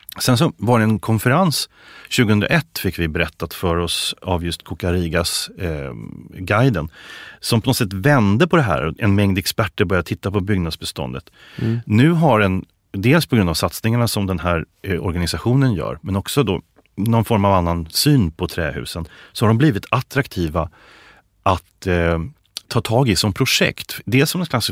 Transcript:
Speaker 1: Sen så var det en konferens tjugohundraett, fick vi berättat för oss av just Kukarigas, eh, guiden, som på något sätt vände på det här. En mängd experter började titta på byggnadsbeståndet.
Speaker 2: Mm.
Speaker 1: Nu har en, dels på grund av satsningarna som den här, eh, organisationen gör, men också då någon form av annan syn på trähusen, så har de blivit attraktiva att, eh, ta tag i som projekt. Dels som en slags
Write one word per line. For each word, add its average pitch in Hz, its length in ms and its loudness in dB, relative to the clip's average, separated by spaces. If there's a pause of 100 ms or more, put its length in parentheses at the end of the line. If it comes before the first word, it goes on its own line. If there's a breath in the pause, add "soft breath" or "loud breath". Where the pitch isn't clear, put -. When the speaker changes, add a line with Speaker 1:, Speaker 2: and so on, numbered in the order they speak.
(200)
Speaker 1:
Sen 123 180 2
så 160 180 2
var 117 220 2
det 110 60 4
en 110 140 2
konferens 127 680 0 (400 loud breath)
tjugohundraett, 107 720 0
fick 90 200 -4
vi 85 100 0
berättat 82 460 -6
för 85 220 -2
oss - 460 -4
av 87 220 -2
just 85 200 -8
Kukarigas, 87 840 -2
eh, 73 440 -8 (420)
guiden, 101 540 2 (520 loud breath)
som 117 200 0
på 131 100 -2
något 123 60 2
sätt 101 160 -2
vände 107 540 4
på 175 100 2
det 160 60 4
här. 76 360 -2
En 101 160 2
mängd 98 240 2
experter - 460 -2
började 87 240 -2
titta 104 220 -6
på 98 100 -2
byggnadsbeståndet. 82 920 -6 (260 loud breath)
Speaker 2:
Mm. 117 300 -4
Speaker 1:
Nu 120 240 4
har 156 300 4
en, 92 240 2 (280)
dels 120 340 2
på 127 100 0
grund 92 140 4
av 80 40 0
satsningarna 113 540 0
som 101 180 -2
den 92 120 -2
här, 85 260 -2 (180)
eh, 90 220 -4
organisationen 113 680 0
gör, 62 280 -6
men 95 140 -4
också 139 260 -2
då 101 200 0 (340)
någon 117 280 2
form 104 200 2
av 101 100 6
annan 85 360 0
syn 131 400 4
på - 180 -6
trähusen, 69 560 -6 (280 loud breath)
så - 120 -2
har 107 40 6
de 113 100 4
blivit 123 320 2
attraktiva 87 800 -2 (720 loud breath)
att, - 440 -2
eh, 85 320 2 (500)
ta 120 120 -2
tag 120 280 2
i 92 80 2
som 107 160 0
projekt. - 720 -2
Dels 131 260 2
som 175 100 -4
en 170 60 -4
slags - 260 -2